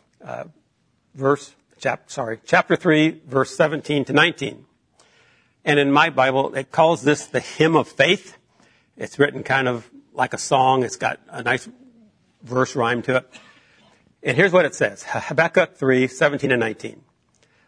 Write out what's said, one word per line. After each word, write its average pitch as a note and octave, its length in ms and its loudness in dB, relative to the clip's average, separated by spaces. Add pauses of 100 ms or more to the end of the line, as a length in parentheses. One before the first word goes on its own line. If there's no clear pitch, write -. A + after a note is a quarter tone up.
(240)
uh, - 200 -12 (720)
verse, C3+ 400 -2 (240)
chap-, - 320 -6
sorry, A2+ 340 -8
chapter E3+ 300 2
three, D#3 500 2
verse C3+ 300 -2
seventeen D3 500 -2
to - 80 -6
nineteen. D3 520 0 (1000)
And D3 140 2
in C#3 120 2
my D#3 180 6
Bible, C3+ 440 0
it C3+ 180 -6
calls E3 300 2
this C#3+ 240 0
the - 140 -4
hymn D#3+ 360 0
of C3+ 120 2
faith. - 500 -2 (580)
It's - 220 -12
written C#3 240 0
kind C3 260 -2
of A#2+ 220 -6 (240)
like B2+ 220 -4
a - 20 -8
song. C3 460 0
It's - 140 -6
got - 220 -4 (100)
a C3 120 -14
nice B2+ 260 -4 (760)
verse B2+ 320 -2
rhyme A#2+ 280 0
to C3 140 -2
it. - 160 -4 (880)
And C3+ 160 -2
here's F3+ 140 4
what F3 140 4
it C3 100 -6
says, G#2 320 -4
Habakkuk E3 680 0
three C3 320 2
seventeen C#3 440 0
and B2 80 2
nineteen. A2 420 -6 (680)